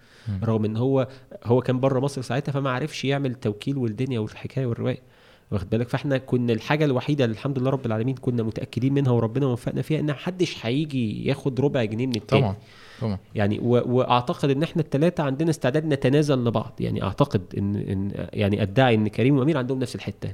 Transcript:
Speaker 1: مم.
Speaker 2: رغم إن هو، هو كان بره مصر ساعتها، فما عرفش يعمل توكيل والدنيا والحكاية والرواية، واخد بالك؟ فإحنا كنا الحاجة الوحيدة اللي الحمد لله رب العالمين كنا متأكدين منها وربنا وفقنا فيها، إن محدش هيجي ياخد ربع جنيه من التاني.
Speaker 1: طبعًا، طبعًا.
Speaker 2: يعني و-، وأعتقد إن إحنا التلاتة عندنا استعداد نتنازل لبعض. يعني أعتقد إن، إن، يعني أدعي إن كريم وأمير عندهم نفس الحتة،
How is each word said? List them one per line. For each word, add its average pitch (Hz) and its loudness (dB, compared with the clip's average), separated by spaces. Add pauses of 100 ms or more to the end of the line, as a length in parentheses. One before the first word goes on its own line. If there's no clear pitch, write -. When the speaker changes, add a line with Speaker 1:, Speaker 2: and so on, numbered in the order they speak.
(280)
Speaker 1:
مم. 98 -4
Speaker 2:
رغم 110 2
إن 110 -2
هو، 131 2 (360)
هو 120 4
كان 127 0
بره 131 2
مصر 135 -2
ساعتها، 127 -4
فما 139 -2
عرفش 131 -4
يعمل 139 0
توكيل 120 -4
والدنيا 123 -2
والحكاية - -6
والرواية، 117 -2 (520)
واخد 95 -2
بالك؟ 117 0
فإحنا 135 0
كنا 123 0
الحاجة 147 0
الوحيدة 139 0
اللي 113 0
الحمد 135 -4
لله 127 0
رب - -2
العالمين 113 -2
كنا 123 -2
متأكدين 117 -2
منها 139 4
وربنا 117 2
وفقنا 131 -2
فيها، 151 -2
إن 151 0
محدش 170 -4
هيجي 131 -2
ياخد 135 -2
ربع 139 2
جنيه 113 -2
من 123 -2
التاني. 131 4
Speaker 1:
طبعًا، 98 0 (460)
طبعًا. 107 -2 (180)
Speaker 2:
يعني 104 2
و-، 120 4
وأعتقد 123 2
إن 139 2
إحنا 165 -2
التلاتة 151 2
عندنا 147 0
استعداد 156 0
نتنازل 139 2
لبعض. 117 -2
يعني 113 -2
أعتقد 104 2 (160)
إن، 101 0
إن، 98 -4
يعني 104 2
أدعي 113 4
إن 107 2
كريم 131 2
وأمير 143 2
عندهم 127 -2
نفس 123 -4
الحتة، - -8